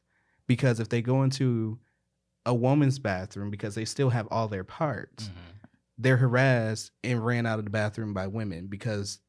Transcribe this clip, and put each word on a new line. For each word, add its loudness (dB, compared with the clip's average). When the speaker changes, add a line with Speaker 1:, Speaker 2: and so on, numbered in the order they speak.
Speaker 1:
because 2
if -4
they 0
go 2
into 0
a 2
woman's 4
bathroom, -4
because -8
they -4
still 0
have 0
all -2
their -6
parts, -8
Speaker 2:
Mm-hmm. -12
Speaker 1:
they're 4
harassed 4
and 0
ran 0
out 0
of -6
the -6
bathroom -2
by -2
women -6
because -6